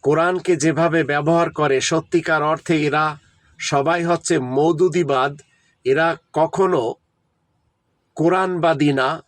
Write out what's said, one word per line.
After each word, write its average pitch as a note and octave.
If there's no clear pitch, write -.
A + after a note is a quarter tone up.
কোরআনকে E3+
যেভাবে D#3+
ব্যবহার D#3
করে, C#3
সত্যিকার D#3+
অর্থে D#3
এরা D3+
সবাই D#3+
হচ্ছে E3+
মওদুদিবাদ। C#3+
এরা D#3
কখনো D#3
কোরআনবাদী E3
না C3+